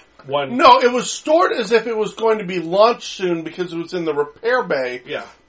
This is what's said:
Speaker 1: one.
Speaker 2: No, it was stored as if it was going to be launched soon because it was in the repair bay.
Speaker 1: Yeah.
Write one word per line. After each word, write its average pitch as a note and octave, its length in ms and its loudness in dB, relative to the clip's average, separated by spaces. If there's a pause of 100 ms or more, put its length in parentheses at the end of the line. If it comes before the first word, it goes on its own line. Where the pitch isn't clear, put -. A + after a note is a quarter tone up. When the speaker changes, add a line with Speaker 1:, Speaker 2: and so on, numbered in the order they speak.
(260)
Speaker 1:
one. F3+ 320 -2
Speaker 2:
No, C4+ 220 8
it B3 120 4
was B3 180 -4
stored E4+ 440 2
as A3 180 -4
if A#3 160 2
it A#3 80 -4
was G#3+ 180 -4
going A3 260 0
to F#3+ 60 -10
be F3+ 140 -6
launched G3+ 480 2
soon F3 360 -4
because E3 280 -8
it E3 60 -8
was E3+ 160 -8
in F3 120 -4
the D#3 80 -2
repair A3 500 -2
bay. C3 420 -4
Speaker 1:
Yeah. B2 200 -10 (240)